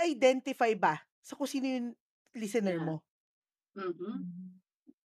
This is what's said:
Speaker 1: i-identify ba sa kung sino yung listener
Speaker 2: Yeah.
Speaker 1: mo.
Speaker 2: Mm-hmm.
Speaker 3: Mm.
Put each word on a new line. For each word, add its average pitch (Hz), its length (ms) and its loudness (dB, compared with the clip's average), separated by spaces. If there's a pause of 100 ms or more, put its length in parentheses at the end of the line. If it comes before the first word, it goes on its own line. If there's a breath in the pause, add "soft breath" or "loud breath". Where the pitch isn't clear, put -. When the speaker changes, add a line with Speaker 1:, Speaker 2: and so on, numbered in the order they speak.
Speaker 1:
i-identify 262 720 4
ba 165 220 2 (240)
sa - 140 -14
kung 269 120 -4
sino 269 180 -2
yung 254 200 -2 (500)
listener 202 400 0
Speaker 2:
Yeah. 160 60 -2
Speaker 1:
mo. 160 200 -4 (720)
Speaker 2:
Mm-hmm. 185 380 -6
Speaker 3:
Mm. 180 440 -10 (460)